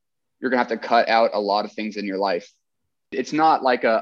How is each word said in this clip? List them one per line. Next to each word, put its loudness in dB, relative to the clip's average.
you're -6
gonna 0
have -2
to -4
cut 2
out 4
a -2
lot 0
of -12
things -8
in -8
your -6
life. -2
It's -6
not, 2
like, 0
a, 2